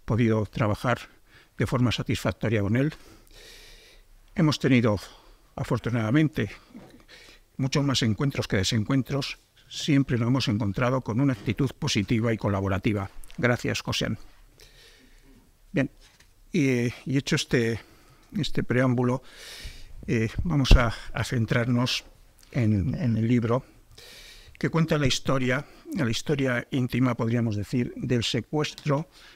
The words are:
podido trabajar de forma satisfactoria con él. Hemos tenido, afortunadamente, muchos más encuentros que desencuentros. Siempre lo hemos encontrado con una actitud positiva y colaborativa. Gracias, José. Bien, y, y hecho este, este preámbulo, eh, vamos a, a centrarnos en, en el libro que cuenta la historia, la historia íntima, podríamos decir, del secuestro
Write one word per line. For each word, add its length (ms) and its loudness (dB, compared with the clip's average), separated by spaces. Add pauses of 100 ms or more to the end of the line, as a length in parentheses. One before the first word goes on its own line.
podido 420 2
trabajar 540 -2 (540)
de 120 0
forma 240 2
satisfactoria 720 -2
con 140 0
él. 200 0 (1400)
Hemos 240 2
tenido, 420 4 (560)
afortunadamente, 920 -2 (1120)
muchos 240 0
más 200 0
encuentros 440 0
que 100 0
desencuentros. 840 -2 (280)
Siempre 520 2
lo 80 0
hemos 200 2
encontrado 540 0
con 180 -2
una 140 2
actitud 380 -2
positiva 600 0
y 60 -2
colaborativa. 720 -2 (300)
Gracias, 420 -2
José. 340 -4 (1600)
Bien, 180 0 (640)
y, 420 2 (140)
y 100 -2
hecho 180 0
este, 440 0 (580)
este 240 0
preámbulo, 640 0 (800)
eh, 240 0 (140)
vamos 300 4
a, 200 8 (180)
a 120 -4
centrarnos 800 0 (460)
en, 420 2
en 240 0
el 100 2
libro 380 2 (920)
que 100 -2
cuenta 300 2
la 80 2
historia, 580 0 (300)
la 160 0
historia 580 -2
íntima, 460 0
podríamos 400 0
decir, 400 -2
del 280 0
secuestro 840 -2 (260)